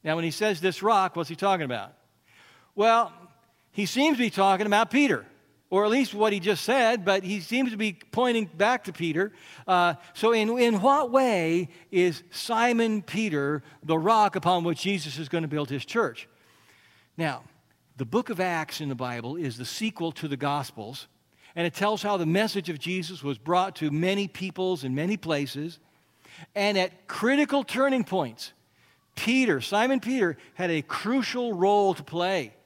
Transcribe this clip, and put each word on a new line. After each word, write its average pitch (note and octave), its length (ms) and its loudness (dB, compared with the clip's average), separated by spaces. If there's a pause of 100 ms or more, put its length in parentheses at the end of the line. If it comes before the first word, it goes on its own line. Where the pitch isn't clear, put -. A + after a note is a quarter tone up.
Now, D#3 120 0
when E3 80 -2
he E3 60 0
says G3 300 0
this F#3 220 -2
rock, G3 340 2
what's D#3+ 140 -4
he E3 60 -8
talking F#3 280 2
about? A#2 300 -6 (800)
Well, A3 380 4 (600)
he G3+ 140 -2
seems C#4 320 2
to B3 40 2
be A3 80 2
talking G3 360 2
about G#3 240 4
Peter, A3+ 340 2 (460)
or G3 140 4
at G#3+ 60 2
least B3 240 2
what G#3+ 180 2
he G3+ 80 -2
just F3 240 0
said, A#3 400 2
but G3 180 2
he F#3+ 180 -4
seems B3 300 -2
to A3 60 -8
be G#3 220 -2 (120)
pointing A3+ 360 2
back G3+ 380 0
to F#3 80 -8
Peter. E3+ 400 -2 (360)
Uh, F3 260 4 (200)
so A3+ 180 2
in, A3+ 260 2
in A#3 220 4
what C4+ 320 4
way F3+ 560 2 (240)
is F3+ 380 2
Simon A3+ 720 0
Peter D3+ 600 -2 (200)
the D#3+ 140 0
rock G3+ 400 4
upon F3 280 2
which E3+ 160 -2
Jesus D#3 380 -4
is D#3 100 -10
gonna E3 200 -2
build D3 220 -4
his C#3 140 -6
church? F#3+ 440 -4 (880)
Now, C#3+ 280 -4 (520)
the C3 100 -6
book F3+ 240 -2
of E3 100 -6
Acts E3+ 400 -4
in D3 80 -6
the C3+ 60 -4
Bible B2 420 -8
is C3 220 -6
the B2 80 -10
sequel F#3+ 460 -4
to - 140 -10
the C#3+ 100 -4
Gospels, C3+ 680 -6 (480)
and E3+ 120 -2
it E3 80 -2
tells G#3 280 0
how G#3 140 0
the F3 100 0
message F#3 440 0
of D3+ 80 -6
Jesus F3 440 -6
was C#3 160 -6
brought F3+ 380 0
to D3+ 140 -2
many F#3+ 360 0
peoples F#3 560 -4
in B2+ 120 -4
many F3 220 -2
places. D3+ 600 -4 (760)
And G3+ 240 0
at - 280 -4
critical C#4 560 2
turning C4 400 0
points, D3 500 -4 (600)
Peter, A#3 460 2
Simon B3 400 2
Peter, G#3 360 0 (180)
had F3+ 160 -4
a D#3 120 -2
crucial A#3+ 680 -2
role G3 420 4
to D3 80 -10
play. E3+ 520 -4 (120)